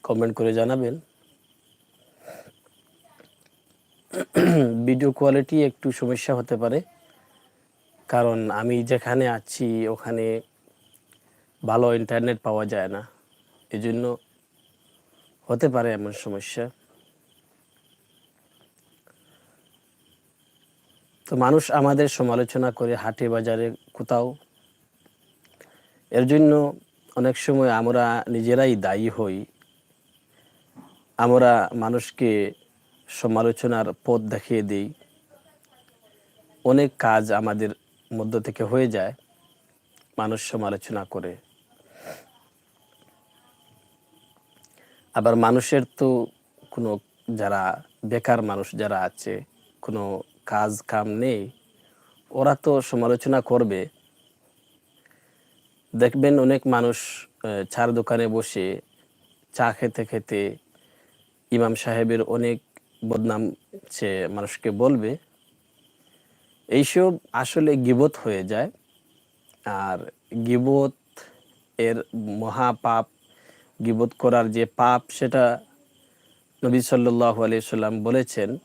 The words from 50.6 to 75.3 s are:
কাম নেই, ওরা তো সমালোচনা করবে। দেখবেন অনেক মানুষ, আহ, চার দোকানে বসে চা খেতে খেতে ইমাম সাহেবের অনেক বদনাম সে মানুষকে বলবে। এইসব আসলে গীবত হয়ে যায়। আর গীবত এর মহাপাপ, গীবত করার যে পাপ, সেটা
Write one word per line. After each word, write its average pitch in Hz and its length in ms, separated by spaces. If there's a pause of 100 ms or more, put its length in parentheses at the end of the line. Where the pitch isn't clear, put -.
কাম 107 260
নেই, 113 420 (800)
ওরা 135 240
তো 139 260
সমালোচনা 123 600
করবে। 110 480 (2000)
দেখবেন 135 440
অনেক 131 260
মানুষ, 123 600 (180)
আহ, 101 200
চার 120 280
দোকানে 117 360
বসে 101 520 (720)
চা 117 200
খেতে 113 320
খেতে 104 520 (920)
ইমাম 117 240
সাহেবের 113 480
অনেক 117 400 (420)
বদনাম 110 480 (380)
সে 95 380
মানুষকে 104 420
বলবে। 120 460 (1500)
এইসব 175 480 (160)
আসলে 147 440
গীবত 127 400
হয়ে 98 280
যায়। 110 260 (960)
আর 98 340 (460)
গীবত 135 480 (840)
এর 117 180 (180)
মহাপাপ, 113 920 (760)
গীবত 117 340
করার 117 320
যে 117 160
পাপ, 123 440
সেটা 120 500 (1040)